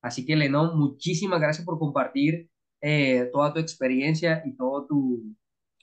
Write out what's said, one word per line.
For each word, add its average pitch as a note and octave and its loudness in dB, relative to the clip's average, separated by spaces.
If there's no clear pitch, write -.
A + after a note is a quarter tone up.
Así B2 -8
que, D#3 0
Lenón, D3+ 2
muchísimas E3+ 0
gracias D#3 0
por E3+ -4
compartir, D3 0
eh, C3+ 2
toda D3 2
tu D#3+ -2
experiencia D#3 0
y C3 -8
todo C3+ -4
tu, B2+ 0